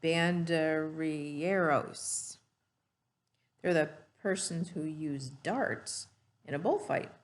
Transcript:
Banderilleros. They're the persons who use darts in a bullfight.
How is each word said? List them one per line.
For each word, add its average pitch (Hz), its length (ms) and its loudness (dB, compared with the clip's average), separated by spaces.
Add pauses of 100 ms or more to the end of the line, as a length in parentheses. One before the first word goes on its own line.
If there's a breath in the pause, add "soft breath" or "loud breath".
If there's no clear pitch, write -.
Banderilleros. 160 2250 2 (1200)
They're 180 120 2
the 156 160 4 (320)
persons 180 480 -2
who 156 140 -6
use 151 460 -6
darts - 800 -4 (380)
in - 80 -8
a 143 60 -2
bullfight. - 520 0 (120)